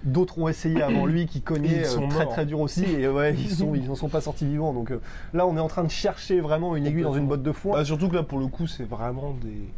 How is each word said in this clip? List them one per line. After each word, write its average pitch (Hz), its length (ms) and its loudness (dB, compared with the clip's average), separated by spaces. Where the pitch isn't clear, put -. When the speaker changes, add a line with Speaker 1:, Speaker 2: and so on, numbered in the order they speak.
Speaker 1:
d'autres 160 340 2
ont 160 120 0
essayé 160 320 0
avant 143 240 4
lui, 165 220 2
qui 135 140 -4
cognaient, 156 380 2
Speaker 2:
Ils - 60 0
sont 131 180 0
Speaker 1:
euh, 139 60 0
très, 156 160 2
Speaker 2:
morts. - 80 -2
Speaker 1:
très 156 120 0
dur 151 140 -2
aussi, 156 240 0
et 151 240 2
ouais, 143 280 2
ils 135 140 -2
sont, 151 240 0
ils 131 160 0
en 139 60 -4
sont 147 140 -4
pas 151 100 0
sortis 147 260 -4
vivants. 147 280 0
Donc, 120 180 -4
euh, 117 80 -4
là, 180 140 4
on 165 80 2
est 160 60 0
en 160 80 0
train 175 160 -2
de 156 40 2
chercher - 520 0
vraiment 160 340 0
une 143 100 0
aiguille 151 180 2
dans 147 100 0
une 143 100 2
Speaker 2:
Complètement. 135 60 2
Speaker 1:
botte 131 140 0
de 151 100 0
foin. 196 240 -2
Speaker 2:
Bah, 147 80 2
surtout 156 240 0
que 170 60 0
là, 170 80 2
pour 139 160 -4
le 131 80 0
coup, 160 200 -2
c'est - 160 -6
vraiment 123 480 -4
des 113 300 -6